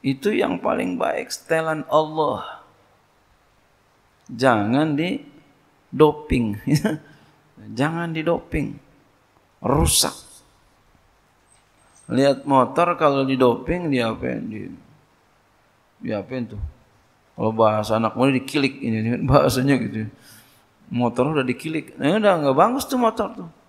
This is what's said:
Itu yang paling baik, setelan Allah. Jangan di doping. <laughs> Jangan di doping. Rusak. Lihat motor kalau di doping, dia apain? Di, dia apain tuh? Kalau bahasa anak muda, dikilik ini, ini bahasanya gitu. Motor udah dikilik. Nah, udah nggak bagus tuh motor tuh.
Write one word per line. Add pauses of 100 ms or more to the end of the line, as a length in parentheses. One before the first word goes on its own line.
Itu
yang
paling
baik,
setelan
Allah. (1700)
Jangan
di (720)
doping. (540)
<laughs>
Jangan
di
doping. (880)
Rusak. (1900)
Lihat
motor
kalau
di
doping,
dia
apain?
Di, (1300)
dia
apain
tuh? (760)
Kalau
bahasa
anak
muda,
dikilik
ini,
ini (140)
bahasanya
gitu. (840)
Motor
udah
dikilik.
Nah,
udah (100)
nggak
bagus
tuh
motor
tuh. (200)